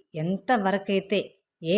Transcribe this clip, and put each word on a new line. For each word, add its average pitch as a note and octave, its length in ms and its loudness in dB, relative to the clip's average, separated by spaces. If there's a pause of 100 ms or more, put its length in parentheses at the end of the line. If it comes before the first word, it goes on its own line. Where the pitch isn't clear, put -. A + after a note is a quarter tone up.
(160)
ఎంతవరకైతే G3 1040 0 (420)
ఏ E3 160 0